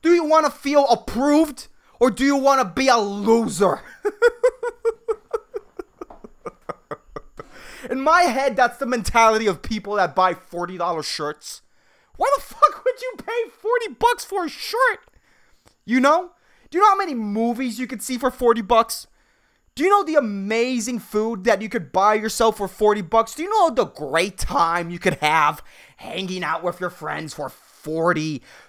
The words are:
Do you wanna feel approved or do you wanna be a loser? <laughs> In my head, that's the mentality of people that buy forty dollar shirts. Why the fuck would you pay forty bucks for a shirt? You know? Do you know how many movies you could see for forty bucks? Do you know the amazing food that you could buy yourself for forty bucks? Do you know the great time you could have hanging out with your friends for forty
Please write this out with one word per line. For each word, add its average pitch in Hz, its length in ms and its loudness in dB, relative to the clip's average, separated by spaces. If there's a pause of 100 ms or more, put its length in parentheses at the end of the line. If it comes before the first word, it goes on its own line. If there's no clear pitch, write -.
Do 330 120 2
you 339 100 4
wanna 311 260 4
feel 277 380 2
approved 294 800 0 (320)
or 247 100 4
do 240 160 -2
you 285 100 4
wanna 269 300 4
be 262 220 -2
a 240 100 6
loser? 202 840 0 (220)
<laughs> 415 200 -2 (3750)
In 262 120 -6
my 330 220 4
head, 269 320 0
that's 240 220 2
the 277 80 -6
mentality 226 600 2
of 185 140 -2
people 208 340 -6
that 180 200 0
buy 185 180 2
forty 175 440 -10
dollar 170 260 -4
shirts. - 580 -10 (560)
Why 494 180 0
the - 60 -6
fuck - 420 -2
would 508 180 -4
you 508 160 -10
pay 466 320 -6
forty 453 440 -4
bucks - 320 0
for 381 200 -6
a 269 40 -8
shirt? 480 500 -2 (840)
You 240 140 0
know? 330 320 2 (380)
Do 320 80 -4
you 392 60 4
know 427 60 8
how 392 80 4
many 370 160 -4
movies 226 680 -4
you 254 80 -6
could 247 140 -12
see 254 160 -8
for 254 140 -2
forty 233 300 2
bucks? 226 460 0 (680)
Do 277 80 -4
you 381 60 2
know 403 140 4
the 311 120 -4
amazing 226 840 -2
food 214 440 -4
that 208 180 2
you 214 80 -8
could 170 220 -6
buy 202 240 4
yourself 220 420 0
for 196 100 -6
forty 208 340 2
bucks? 220 340 0
Do 302 80 -8
you 392 60 -8
know 403 200 4
the 233 160 0
great 156 520 -4
time 170 520 0
you 175 100 -10
could - 160 0
have 151 460 2 (360)
hanging 180 460 -8
out 160 200 -4
with 175 160 -4
your 180 100 -6
friends 156 440 -10
for 135 160 -10
forty 156 920 -4 (280)